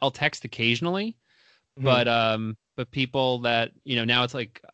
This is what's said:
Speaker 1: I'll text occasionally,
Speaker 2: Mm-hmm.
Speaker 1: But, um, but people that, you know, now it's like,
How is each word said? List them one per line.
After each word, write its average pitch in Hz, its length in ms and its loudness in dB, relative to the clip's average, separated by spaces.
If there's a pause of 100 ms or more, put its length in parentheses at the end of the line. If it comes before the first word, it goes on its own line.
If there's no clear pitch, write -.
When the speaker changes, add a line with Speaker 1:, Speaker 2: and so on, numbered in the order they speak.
Speaker 1:
I'll 135 80 2
text - 340 -4
occasionally, 170 720 -2 (600)
Speaker 2:
Mm-hmm. 131 60 -6
Speaker 1:
But, 123 240 4
um, 110 480 0 (200)
but 123 140 -8
people 131 500 0
that, 117 320 0 (120)
you 131 120 -2
know, 113 80 0
now 123 200 4
it's 120 100 -4
like, 117 260 -8 (140)